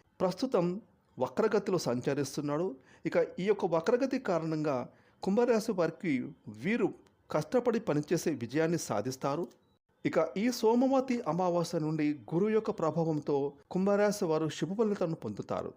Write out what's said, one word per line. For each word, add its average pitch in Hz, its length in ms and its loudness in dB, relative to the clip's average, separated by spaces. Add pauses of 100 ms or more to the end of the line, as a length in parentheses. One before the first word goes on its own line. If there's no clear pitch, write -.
(200)
ప్రస్తుతం 185 640 0 (380)
వక్రగతిలో 202 580 2
సంచరిస్తున్నాడు. 147 960 -2 (300)
ఇక 175 120 0 (220)
ఈ 175 40 -4
యొక్క 208 220 0
వక్రగతి 240 540 0
కారణంగా 156 720 -2 (340)
కుంభరాశి 226 480 2
వారికి 160 560 0 (200)
వీరు 151 460 0 (380)
కష్టపడి 233 480 0
పనిచేసే 160 540 0
విజయాన్ని 151 440 0
సాధిస్తారు. 131 720 -2 (580)
ఇక 160 320 2
ఈ 233 140 2
సోమవతి 247 680 2
అమావాస్య 175 580 0
నుండి 156 340 0
గురువు 160 360 0
యొక్క 220 220 0
ప్రభావంతో 156 840 0 (180)
కుంభరాశి 202 540 2
వారు 156 240 0
శుభ 160 280 -4
ఫలితాలను 202 380 0
పొందుతారు. 92 600 -6